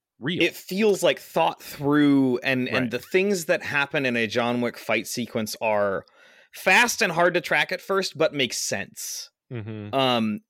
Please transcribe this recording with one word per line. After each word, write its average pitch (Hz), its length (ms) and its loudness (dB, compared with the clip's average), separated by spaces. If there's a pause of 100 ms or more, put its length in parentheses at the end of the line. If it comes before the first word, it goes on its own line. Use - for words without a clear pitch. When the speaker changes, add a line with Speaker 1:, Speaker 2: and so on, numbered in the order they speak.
(200)
Speaker 1:
real. - 220 -2
Speaker 2:
It 165 120 0
feels, 196 480 0
like, 151 180 4
thought 165 420 -2
through, 139 800 2
and, 131 260 0
and - 140 -2
Speaker 1:
Right. 120 80 -4
Speaker 2:
the 120 80 -4
things 190 480 0
that 170 160 0
happen 143 420 -2
in 123 100 0
a 117 120 0
John 120 340 0
Wick 120 160 -4
fight 110 300 -2
sequence 113 560 -6
are 104 420 0 (460)
fast 226 520 2
and 190 100 0
hard 170 220 2
to 175 80 0
track 160 300 -2
at - 80 -8
first, 190 360 -4
but 156 160 2
make 135 220 -2
sense. - 760 -8 (220)
Speaker 1:
Mm-hmm. 107 420 -10
Speaker 2:
Um, 117 560 2